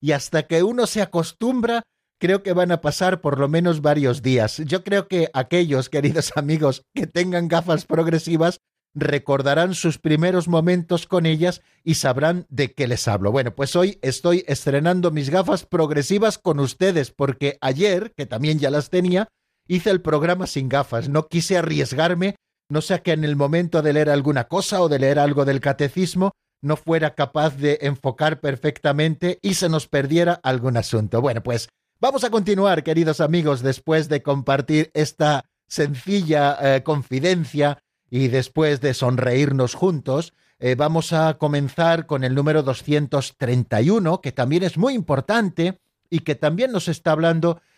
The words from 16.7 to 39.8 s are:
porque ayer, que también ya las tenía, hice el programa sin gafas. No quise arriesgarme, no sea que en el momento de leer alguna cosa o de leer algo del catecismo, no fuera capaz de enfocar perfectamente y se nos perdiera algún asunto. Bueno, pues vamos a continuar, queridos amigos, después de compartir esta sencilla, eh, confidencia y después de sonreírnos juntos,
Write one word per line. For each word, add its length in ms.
porque 500
ayer, 560
que 100
también 320
ya 120
las 200
tenía, 380
hice 220
el 100
programa 460
sin 220
gafas. 400
No 200
quise 280
arriesgarme, 800
no 140
sea 200
que 100
en 120
el 120
momento 460
de 100
leer 180
alguna 340
cosa 380
o 60
de 100
leer 200
algo 260
del 160
catecismo, 720
no 140
fuera 380
capaz 420
de 260
enfocar 580
perfectamente 1000
y 140
se 140
nos 180
perdiera 560
algún 340
asunto. 440
Bueno, 220
pues 260
vamos 240
a 60
continuar, 520
queridos 380
amigos, 420
después 460
de 140
compartir 720
esta 540
sencilla, 920
eh, 220
confidencia 960
y 180
después 520
de 120
sonreírnos 800
juntos, 600